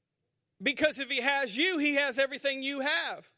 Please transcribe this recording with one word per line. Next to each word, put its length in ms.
Because 380
if 100
he 100
has 380
you, 200
he 180
has 220
everything 460
you 160
have. 580